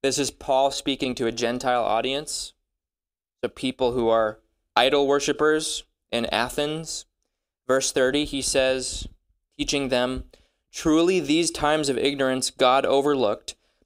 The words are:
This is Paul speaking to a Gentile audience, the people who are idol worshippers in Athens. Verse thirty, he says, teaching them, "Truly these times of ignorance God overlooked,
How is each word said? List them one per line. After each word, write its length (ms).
This 160
is 140
Paul 400
speaking 420
to 140
a 40
Gentile 520
audience, 680
the 60
people 420
who 180
are 300
idol 300
worshippers 800
in 140
Athens. 800
Verse 280
thirty, 320
he 160
says, 680
teaching 300
them, 380
"Truly 520
these 280
times 380
of 100
ignorance 520
God 360
overlooked, 720